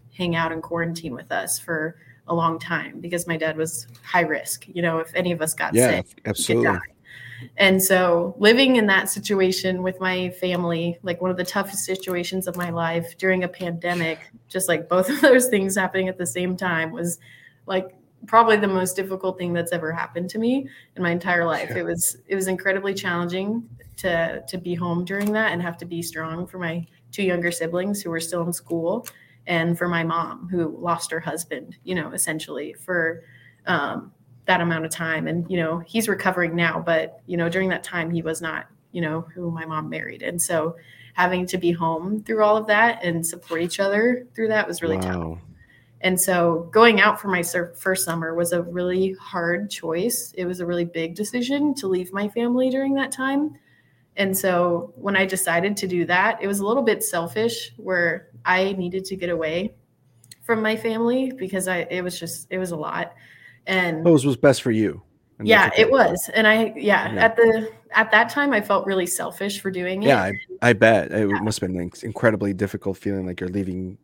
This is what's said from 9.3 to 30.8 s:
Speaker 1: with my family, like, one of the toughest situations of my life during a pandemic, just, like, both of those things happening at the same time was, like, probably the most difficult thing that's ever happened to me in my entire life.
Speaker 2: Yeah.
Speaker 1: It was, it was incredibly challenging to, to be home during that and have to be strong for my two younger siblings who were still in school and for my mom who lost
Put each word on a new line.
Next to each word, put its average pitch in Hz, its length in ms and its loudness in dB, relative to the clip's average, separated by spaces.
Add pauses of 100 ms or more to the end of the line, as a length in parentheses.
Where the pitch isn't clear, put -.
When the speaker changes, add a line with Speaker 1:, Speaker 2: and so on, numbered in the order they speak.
Speaker 1:
with 185 160 -4
my 185 320 -2
family, 175 720 -2
like, 175 180 -4
one 185 80 0
of 180 80 -2
the 180 80 -4
toughest 196 400 -4
situations 185 600 -4
of 175 100 -6
my 175 140 -4
life 170 480 -4
during 185 240 2
a 175 40 -2
pandemic, 170 720 -4 (280)
just, 185 200 -4
like, 160 220 0
both 185 200 4
of 294 120 -2
those 262 260 8
things 190 280 2
happening 190 320 0
at 185 100 -6
the 180 80 -4
same 180 320 -2
time 160 340 -2
was, 170 280 -4 (480)
like, 190 280 -4 (300)
probably 226 320 6
the 202 100 2
most 185 280 0
difficult 190 420 -4
thing 175 160 -4
that's 170 180 -2
ever 165 200 -2
happened 175 400 -6
to 214 80 -6
me 262 280 0 (280)
in 180 80 -4
my 175 80 2
entire 175 340 0
life. 160 240 -2
Speaker 2:
Yeah. - 80 -4
Speaker 1:
It 170 80 -4
was, 170 320 -2 (100)
it - 80 -4
was 190 120 -2
incredibly 190 480 -2
challenging 185 720 -4 (280)
to, 170 500 -2
to 185 100 -8
be 175 160 -6
home 175 320 -2
during 202 280 -2
that 214 180 0
and 170 100 -4
have 170 160 -6
to 175 80 -14
be 170 160 -6
strong 165 460 -8
for 185 100 -16
my 170 300 -6 (240)
two - 120 -6
younger 175 280 0
siblings 180 500 -4
who 175 80 -8
were 165 100 -4
still 170 220 -4
in 170 100 -2
school 170 560 -4 (380)
and 170 320 0
for 175 100 -2
my 170 160 0
mom 165 460 -4
who 165 300 -2
lost 170 320 -4